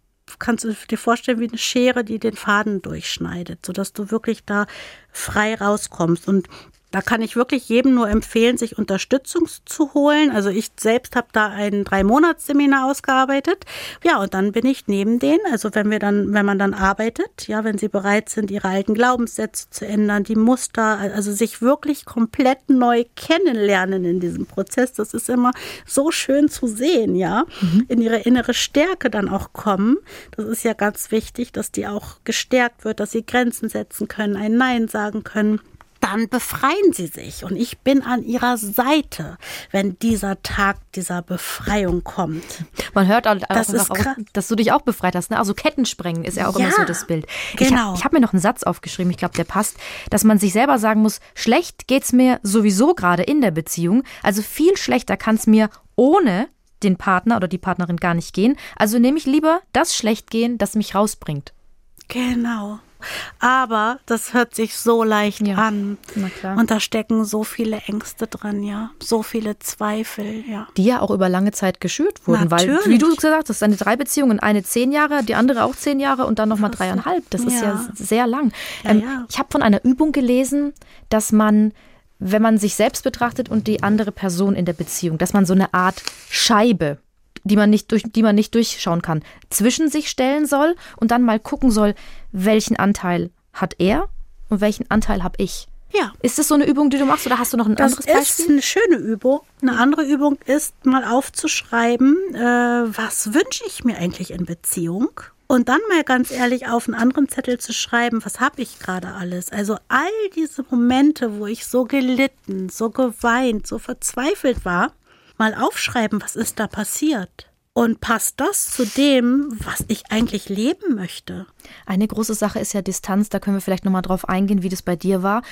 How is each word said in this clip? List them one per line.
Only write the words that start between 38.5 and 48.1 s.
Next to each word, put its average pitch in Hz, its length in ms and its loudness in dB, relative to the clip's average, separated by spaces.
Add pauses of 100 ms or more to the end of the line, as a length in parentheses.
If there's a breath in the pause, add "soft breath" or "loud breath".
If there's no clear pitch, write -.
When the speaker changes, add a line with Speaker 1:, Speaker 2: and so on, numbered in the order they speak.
Speaker 1:
Seite, 220 800 -2 (340 loud breath)
wenn 196 260 0
dieser 202 460 -2
Tag 202 340 0 (160)
dieser 175 300 -6
Befreiung 180 800 -2
kommt. 165 640 -6 (280 loud breath)
Speaker 2:
Man 190 140 4
hört 226 180 4
halt 208 240 2
Speaker 1:
Das 220 200 0
Speaker 2:
einfach 202 40 -2
Speaker 1:
ist 208 180 2
Speaker 2:
auch, 185 40 -2
Speaker 1:
krass. 262 200 -2 (160)
Speaker 2:
dass 202 160 -4
du 220 80 0
dich 214 160 2
auch 294 120 4
befreit 185 320 -2
hast, 175 160 -4
ne? - 80 0
Also 202 160 0
Kettensprengen 180 680 -2
ist - 140 -6
ja 180 100 0
auch 190 80 -2
immer 196 140 2
Speaker 1:
Ja, 381 60 2
Speaker 2:
so 415 100 4
das - 220 -4
Bild. 156 180 -2
Ich - 400 -10
hab, 262 40 4
Speaker 1:
genau. 226 260 2
Speaker 2:
ich 175 100 -4
hab 277 80 2